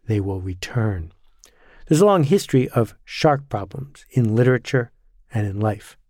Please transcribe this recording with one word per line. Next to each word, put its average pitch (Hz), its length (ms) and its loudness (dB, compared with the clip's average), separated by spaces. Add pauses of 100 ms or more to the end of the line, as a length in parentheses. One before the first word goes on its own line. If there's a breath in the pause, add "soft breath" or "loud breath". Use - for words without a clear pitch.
they 107 140 -2
will 95 180 -6
return. 92 720 -6 (720 soft breath)
There's 156 140 2
a 202 60 6
long 190 180 4
history 143 460 2
of - 340 -2
shark 143 460 -2
problems 107 600 -12
in 113 280 0
literature 123 560 0 (400)
and 104 120 -2
in 101 140 -6
life. 104 380 -4 (120)